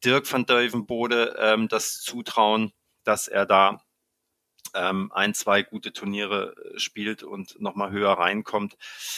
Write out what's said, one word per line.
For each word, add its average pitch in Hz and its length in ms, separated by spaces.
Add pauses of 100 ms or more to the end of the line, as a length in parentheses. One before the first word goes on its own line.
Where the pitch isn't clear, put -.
Dirk 135 260
van 127 140
Duijvenbode, 117 920
ähm, 110 300
das - 320
zutrauen, 110 720 (320)
dass 107 240
er 98 180
da, 98 360 (920)
ähm, 95 400
ein, 101 200
zwei 101 300
gute 107 280
Turniere, 101 640
äh, - 240
spielt 104 440
und - 360
nochmal 101 320
höher 101 220
reinkommt. 101 640 (400)